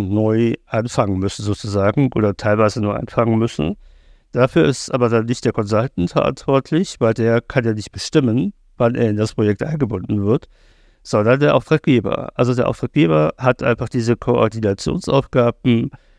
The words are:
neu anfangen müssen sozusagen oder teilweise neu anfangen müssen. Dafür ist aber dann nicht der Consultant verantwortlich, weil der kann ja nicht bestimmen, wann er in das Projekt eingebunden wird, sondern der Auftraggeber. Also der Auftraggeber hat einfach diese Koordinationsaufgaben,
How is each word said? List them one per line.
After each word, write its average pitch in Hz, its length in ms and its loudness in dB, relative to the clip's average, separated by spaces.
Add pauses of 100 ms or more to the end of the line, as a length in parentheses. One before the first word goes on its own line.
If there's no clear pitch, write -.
neu 110 460 0 (120)
anfangen 110 520 -2
müssen 98 260 -4
sozusagen 104 720 0
oder 107 220 0
teilweise 107 440 0
neu 101 120 -2
anfangen 113 460 0
müssen. 131 380 -2 (560)
Dafür 135 320 2
ist 143 260 -2
aber 123 200 0
dann 113 160 0
nicht 120 180 -4
der 117 80 2
Consultant 113 580 -2
verantwortlich, - 880 -2
weil 117 120 4
der 117 300 0
kann - 220 -2
ja 113 100 0
nicht 107 180 -8
bestimmen, 139 640 0 (240)
wann 120 160 2
er 120 160 0
in 104 60 -2
das 107 180 -2
Projekt 104 280 0
eingebunden 110 600 -4
wird, 113 240 0 (540)
sondern 113 360 2
der 147 160 2
Auftraggeber. - 800 0
Also 123 200 0
der 120 120 0
Auftraggeber 156 720 0
hat 127 260 -2
einfach 120 280 -2
diese 117 260 0
Koordinationsaufgaben, 120 1700 0 (280)